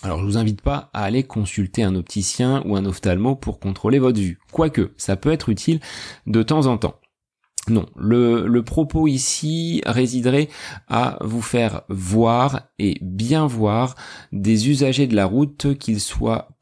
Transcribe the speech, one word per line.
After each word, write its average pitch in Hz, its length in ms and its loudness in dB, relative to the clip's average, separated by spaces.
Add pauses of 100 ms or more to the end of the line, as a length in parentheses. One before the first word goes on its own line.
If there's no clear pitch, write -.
Alors, 87 160 -4
je 98 80 -2
vous 101 100 0
invite 107 240 0
pas - 320 -4
à 104 120 -4
aller 117 180 0
consulter 104 600 -2
un 95 120 2
opticien 123 720 -2
ou 101 100 0
un 95 80 0
ophtalmo 98 520 0
pour - 220 -8
contrôler 110 420 0
votre 123 200 4
vue. 90 180 -2 (140)
Quoique, 151 460 0
ça 95 180 -2
peut 147 160 0
être 156 160 -4
utile 156 320 0 (460)
de 110 160 4
temps 151 240 2
en 123 100 2
temps. - 200 -4 (720)
Non, 113 180 2 (100)
le, 117 500 2
le 120 160 2
propos 156 440 0
ici 160 800 -2
résiderait 127 640 2 (400)
à 120 320 -2
vous 113 220 -4
faire 117 460 0
voir 113 760 2 (160)
et 98 240 0
bien 117 440 0
voir 117 480 0 (380)
des 107 380 2
usagers 139 360 2
de 117 100 2
la 98 100 4
route, 139 520 0
qu'ils 110 220 -2
soient - 480 -4 (120)